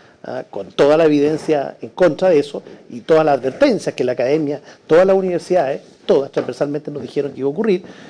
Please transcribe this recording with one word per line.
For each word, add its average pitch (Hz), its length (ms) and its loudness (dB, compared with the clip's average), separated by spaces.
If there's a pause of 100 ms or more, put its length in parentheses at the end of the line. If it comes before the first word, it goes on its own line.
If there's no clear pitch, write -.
(240)
¿ah? 127 260 -12
Con 85 220 -12
toda 147 260 4
la 165 80 4
evidencia 147 760 0
en 117 100 -12
contra 180 380 0
de 160 120 4
eso - 220 -8 (280)
y 120 100 -14
todas 156 240 2
las 143 140 2
advertencias 147 560 0
que 139 100 -2
la 123 80 -2
academia, 139 480 -2 (260)
todas 175 200 4
las 190 100 4
universidades, 175 640 -2 (240)
todas 139 260 0
transversalmente 143 600 -4
nos 143 100 -10
dijeron 139 320 -6
que 127 80 -12
iba 131 80 -2
a 139 40 -2
ocurrir. 185 300 -2 (280)